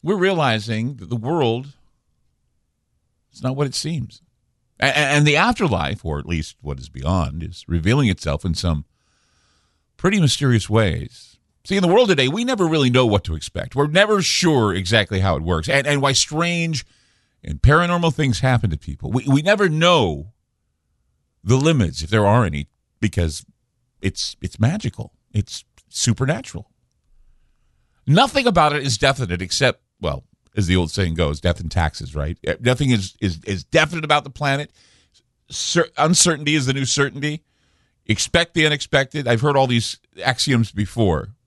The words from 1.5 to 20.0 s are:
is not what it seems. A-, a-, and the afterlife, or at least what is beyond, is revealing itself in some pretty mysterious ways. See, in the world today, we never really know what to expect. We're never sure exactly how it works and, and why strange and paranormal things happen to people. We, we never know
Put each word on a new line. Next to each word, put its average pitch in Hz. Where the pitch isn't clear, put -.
is -
not 127
what 147
it 127
seems. -
A-, 127
a-, 139
and 147
the 147
afterlife, 131
or 76
at 64
least 82
what 69
is 67
beyond, 73
is 80
revealing 196
itself 76
in 85
some 78
pretty 196
mysterious 131
ways. -
See, 196
in 196
the 175
world 220
today, 131
we 233
never 220
really 151
know 127
what 104
to 82
expect. -
We're 143
never 196
sure 127
exactly 95
how 92
it 76
works 80
and, 139
and 143
why 135
strange 165
and 73
paranormal 170
things 135
happen 123
to 76
people. -
We, 123
we 143
never 202
know 147